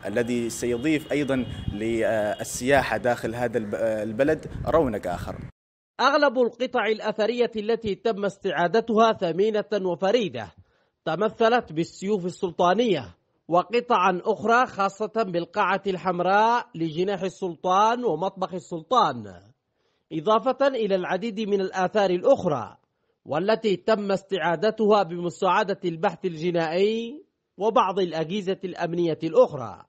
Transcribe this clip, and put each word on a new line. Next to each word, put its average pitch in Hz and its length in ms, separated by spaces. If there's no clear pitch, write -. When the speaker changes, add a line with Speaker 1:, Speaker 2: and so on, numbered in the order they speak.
Speaker 1:
الذي 117 440
سيضيف 123 600
أيضا 131 340
للسياحة 113 1200
داخل 113 380
هذا 120 240
الب-، 107 160
آه، 110 280
البلد 135 440
رونق 120 400
آخر. 87 300
Speaker 2:
أغلب 277 380
القطع 247 480
الأثرية 220 720
التي 220 380
تم 202 300
استعادتها 202 880
ثمينة 202 600
وفريدة، 185 760
تمثلت 220 680
بالسيوف 175 540
السلطانية، 180 880
وقطعا 185 760
أخرى 226 420
خاصة 196 500
بالقاعة 190 720
الحمراء 185 880
لجناح 165 480
السلطان 190 840
ومطبخ 185 500
السلطان، 160 840
إضافة 220 540
إلى 226 280
العديد 185 460
من 202 200
الآثار 190 500
الأخرى، 180 680
والتي 196 520
تم 202 360
استعادتها 196 920
بمساعدة 180 840
البحث 170 400
الجنائي 180 1000
وبعض 196 400
الأجهزة 180 680
الأمنية 170 580
الأخرى. 147 680